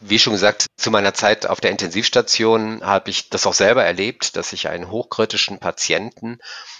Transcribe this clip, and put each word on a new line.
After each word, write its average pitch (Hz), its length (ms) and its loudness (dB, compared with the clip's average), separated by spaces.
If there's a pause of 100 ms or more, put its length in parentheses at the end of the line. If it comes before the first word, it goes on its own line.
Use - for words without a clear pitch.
wie 104 200 2
schon 110 140 2
gesagt, 101 320 2 (100)
zu - 140 -2
meiner 101 240 2
Zeit 107 320 2
auf 95 140 -2
der 95 120 0
Intensivstation 110 1120 0
habe 98 280 0
ich - 180 -6
das 98 180 -2
auch 92 80 0
selber 110 300 4
erlebt, 90 520 -2
dass 87 160 -6
ich 90 160 -6
einen 87 220 -8
hochkritischen 101 680 -2
Patienten 107 800 -4 (420)